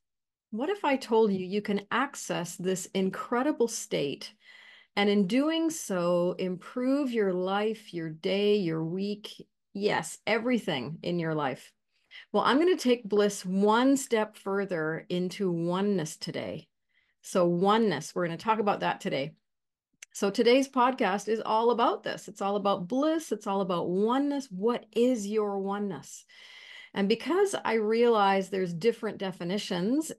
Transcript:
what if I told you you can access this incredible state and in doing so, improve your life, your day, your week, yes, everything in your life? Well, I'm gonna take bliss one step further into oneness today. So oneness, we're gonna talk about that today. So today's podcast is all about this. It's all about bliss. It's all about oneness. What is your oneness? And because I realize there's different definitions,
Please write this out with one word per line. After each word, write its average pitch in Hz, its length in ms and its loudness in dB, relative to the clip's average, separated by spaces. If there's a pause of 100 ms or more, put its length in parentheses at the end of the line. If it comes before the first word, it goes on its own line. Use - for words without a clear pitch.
(520)
what 247 180 -4
if 403 160 -4
I 277 100 2
told 226 380 2
you 185 100 -2
you 202 200 -2
can 202 260 -2
access 202 680 -4
this 185 380 -2
incredible 240 760 0
state - 640 -4 (640)
and 202 140 4
in 208 160 4
doing 311 460 0
so, 175 680 0
improve 254 720 -2
your 202 220 0
life, 196 600 -4
your 160 160 -6
day, 196 460 2
your 160 260 -2
week, 196 600 -6 (300)
yes, 196 540 -2
everything 202 760 0
in 175 160 -2
your 160 160 -2
life? 143 400 -4 (580)
Well, 208 120 2
I'm 247 160 4
gonna 349 180 4
take 247 320 0
bliss 208 340 2
one 214 540 4
step 214 400 -2
further 185 720 -2
into 180 400 -2
oneness 175 680 0
today. 127 520 -8 (580)
So 180 220 2
oneness, 190 680 2
we're 180 120 -2
gonna 165 120 -4
talk 220 220 0
about 202 220 0
that - 180 -2
today. 151 340 -4 (760)
So 202 180 -2
today's 247 380 4
podcast 240 640 2
is 220 140 -2
all 233 280 2
about 240 320 2
this. - 240 -8
It's - 140 -12
all 202 160 0
about 196 320 0
bliss. 311 420 0
It's 214 160 -6
all 196 140 0
about 180 260 -2
oneness. 262 640 0
What 214 400 -2
is 233 340 2
your 208 320 -2
oneness? 196 680 -6 (680)
And 196 140 0
because 302 560 2
I 226 120 0
realize 214 760 4
there's 190 240 -2
different 214 460 -2
definitions, 190 1000 -2